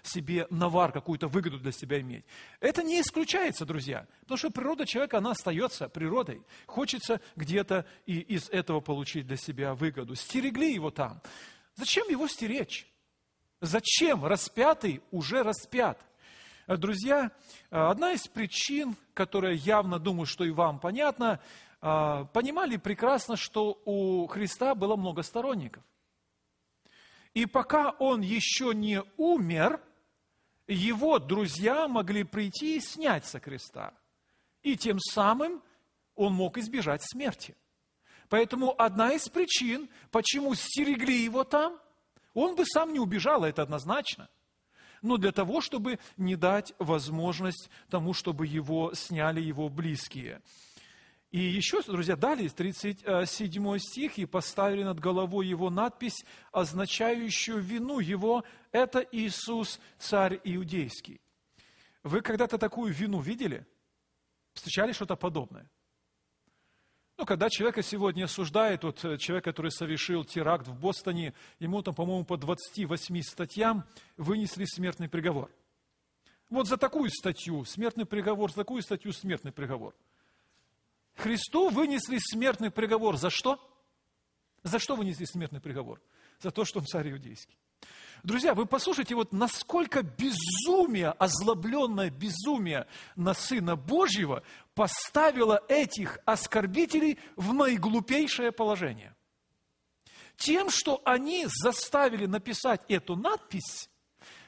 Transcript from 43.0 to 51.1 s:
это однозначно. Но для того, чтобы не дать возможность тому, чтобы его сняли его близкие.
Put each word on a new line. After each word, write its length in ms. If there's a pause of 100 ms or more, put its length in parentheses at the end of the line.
это 180
однозначно. 680 (720)
Но 160
для 140
того, 300
чтобы 380 (180)
не 180
дать 440
возможность 920 (200)
тому, 240
чтобы 340
его 480
сняли 440
его 300
близкие. 720 (880)